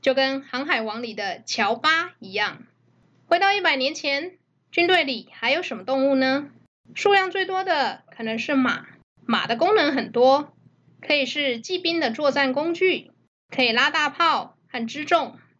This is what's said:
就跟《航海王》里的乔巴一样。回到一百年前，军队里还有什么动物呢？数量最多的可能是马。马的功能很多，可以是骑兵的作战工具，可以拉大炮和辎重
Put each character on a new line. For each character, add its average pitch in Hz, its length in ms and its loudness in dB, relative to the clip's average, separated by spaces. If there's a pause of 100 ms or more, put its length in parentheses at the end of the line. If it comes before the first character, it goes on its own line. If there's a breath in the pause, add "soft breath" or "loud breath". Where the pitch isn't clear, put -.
就 262 140 0
跟 269 260 0
《航 269 240 -8
海 294 160 -2
王》 220 220 -8
里 233 100 -10
的 202 320 -8
乔 214 300 -2
巴 320 440 0
一 190 140 -16
样。 196 320 -4 (600)
回 339 120 2
到 392 140 4
一 403 80 0
百 320 160 2
年 269 180 -2
前， 294 440 -4 (340)
军 339 140 2
队 349 180 4
里 254 280 -6
还 240 200 -2
有 330 100 0
什 - 140 -8
么 - 80 -12
动 269 240 0
物 277 60 4
呢？ 269 340 0 (460)
数 - 180 2
量 381 180 4
最 381 140 -2
多 381 180 -4
的 285 380 -2 (160)
可 240 60 -12
能 220 160 -4
是 285 160 -2
马。 262 320 0 (400)
马 202 200 0
的 233 80 -2
功 339 200 2
能 311 180 4
很 262 180 -4
多， 269 440 4 (480)
可 302 120 0
以 277 120 0
是 254 340 -2
骑 359 180 -6
兵 339 220 -2
的 262 100 0
作 277 220 0
战 269 220 0
工 311 180 -2
具， 339 380 0 (440)
可 262 80 0
以 240 80 2
拉 254 200 2
大 302 180 0
炮 285 480 0 (100)
和 233 220 -6
辎 294 160 -8
重 302 320 0 (240)